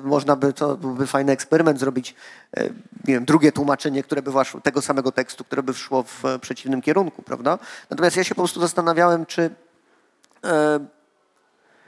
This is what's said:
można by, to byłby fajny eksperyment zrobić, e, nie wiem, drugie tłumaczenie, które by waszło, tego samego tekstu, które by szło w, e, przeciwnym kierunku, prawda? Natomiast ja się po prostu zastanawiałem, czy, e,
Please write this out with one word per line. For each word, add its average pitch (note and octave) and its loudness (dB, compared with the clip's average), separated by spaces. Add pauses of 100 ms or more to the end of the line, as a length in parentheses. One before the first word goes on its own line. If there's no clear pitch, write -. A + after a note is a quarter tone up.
można C#3+ 2
by, C#3 0
to C#3+ -2
byłby C3 -4
fajny C#3 2
eksperyment D#3 2
zrobić, C3 -4 (420)
e, - -2 (440)
nie C3+ 2
wiem, B2 0
drugie D3+ 6
tłumaczenie, C#3 -2
które C#3+ -4
by C3+ -8
waszło, C3 -2
tego C#3 0
samego C3+ -2
tekstu, - -6
które C3+ -6
by C3 -4
szło C3 -4
w, - -12
e, C3 -2
przeciwnym C3 -6
kierunku, E3 0
prawda? C3 -2 (300)
Natomiast E3+ 2
ja F#3 2
się - -4
po G3 -2
prostu F3 -2
zastanawiałem, E3+ 2
czy, E3 -2 (960)
e, D3+ 2 (1080)